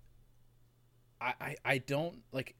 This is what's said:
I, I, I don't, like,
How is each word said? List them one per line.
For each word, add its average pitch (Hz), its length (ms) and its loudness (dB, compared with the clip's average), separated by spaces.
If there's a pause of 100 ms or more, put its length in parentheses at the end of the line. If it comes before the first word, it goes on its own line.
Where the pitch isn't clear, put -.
(1200)
I, 123 200 2
I, 143 140 -4 (100)
I 135 140 6
don't, 147 400 0 (120)
like, 131 280 -2